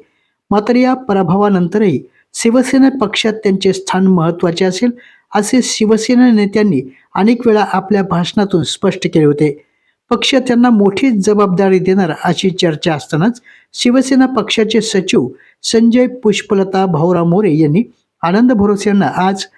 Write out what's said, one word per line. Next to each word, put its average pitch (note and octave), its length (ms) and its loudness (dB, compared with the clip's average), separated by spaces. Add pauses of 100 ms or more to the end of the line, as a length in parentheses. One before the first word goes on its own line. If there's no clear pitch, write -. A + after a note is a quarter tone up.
(500)
मात्र G#3+ 260 0
या B3+ 180 2
पराभवानंतरही G3 1080 0 (320)
शिवसेना C4 540 2 (120)
पक्षात G#3+ 320 -2
त्यांचे G3 400 -2
स्थान F#3+ 340 -2
महत्त्वाचे E3+ 580 0
असेल, F#3+ 260 -2 (440)
असे G#3+ 280 0
शिवसेना A#3+ 680 0
नेत्यांनी G#3 520 0 (320)
अनेक A#3 320 0
वेळा G#3+ 260 2
आपल्या G3 300 -2
भाषणातून F3 600 -2
स्पष्ट - 420 -4
केले E3 200 0
होते. D3 400 0 (460)
पक्ष A#3+ 240 -2
त्यांना B3 360 2
मोठी G3+ 400 2
जबाबदारी G3 680 2
देणार F#3 340 0 (120)
अशी F3 260 0
चर्चा E3 440 -2
असतानाच E3+ 460 -2 (320)
शिवसेना C4 540 2
पक्षाचे A3+ 540 -2
सचिव F#3+ 480 0 (340)
संजय A#3 440 2
पुष्पलता G3 800 -2
भाऊराव E3+ 380 0
मोरे E3+ 300 2
यांनी D#3 280 2 (400)
आनंद A3 300 2
भरोसे G3+ 380 0
यांना F#3+ 240 2
आज F#3+ 300 -2 (140)